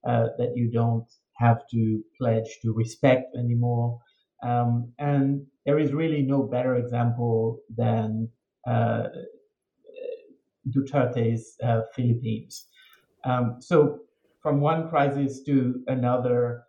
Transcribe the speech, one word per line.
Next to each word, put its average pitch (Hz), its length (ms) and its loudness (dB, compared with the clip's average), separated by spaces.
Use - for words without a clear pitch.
uh, 117 200 2
that 120 160 0
you 120 160 0
don't 117 360 0
have 120 340 4
to 110 340 0
pledge 113 420 0
to 113 120 0
respect 127 640 2
anymore. 120 640 -2
Um, 120 560 0
and 143 460 0
there 147 140 2
is 143 140 0
really 156 280 0
no 135 220 2
better 127 320 0
example 117 840 0
than, 113 540 0
uh, 117 400 0
Duterte's, 120 920 -2
uh, 117 180 0
Philippines. 117 720 -2
Um, 123 360 -2
so - 420 2
from 143 220 0
one 165 280 0
crisis 143 540 0
to 123 440 0
another 123 800 0